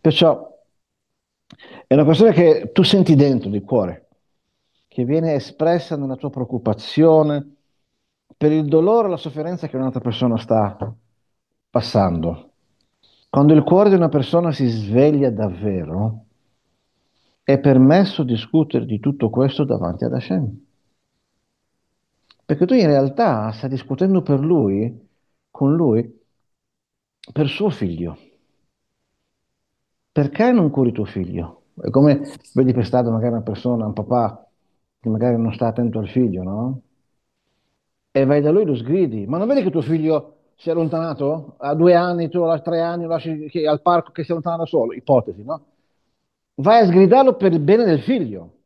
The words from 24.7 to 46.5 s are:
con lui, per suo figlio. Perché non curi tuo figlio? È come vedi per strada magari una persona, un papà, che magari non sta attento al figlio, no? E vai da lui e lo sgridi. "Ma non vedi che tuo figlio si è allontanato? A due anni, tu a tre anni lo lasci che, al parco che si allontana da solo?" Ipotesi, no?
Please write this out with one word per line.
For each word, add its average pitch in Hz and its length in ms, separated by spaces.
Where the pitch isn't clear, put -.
con 139 240
lui, 120 460
per 147 160
suo 202 200
figlio. 85 480
Perché 151 400
non 196 160
curi 131 240
tuo 107 140
figlio? 87 560
È - 80
come 143 320
vedi 127 220
per 120 100
strada 120 260
magari 113 220
una 117 80
persona, 113 460
un 104 80
papà, 113 520
che 117 60
magari 117 280
non 113 160
sta 117 140
attento 113 320
al 104 100
figlio, 98 360
no? 120 360
E 135 120
vai 143 160
da 151 120
lui 202 100
e 202 40
lo 143 100
sgridi. 117 500
"Ma 135 100
non 208 120
vedi 269 160
che 185 60
tuo 156 100
figlio 156 560
si - 140
è 165 40
allontanato? 160 840
A 143 160
due 175 200
anni, 170 340
tu 180 100
a 165 220
tre 165 200
anni 170 220
lo 165 60
lasci 156 420
che, 160 160
al 151 160
parco 175 300
che 160 100
si 147 80
allontana 170 280
da 165 80
solo?" 120 260
Ipotesi, 107 500
no? 151 220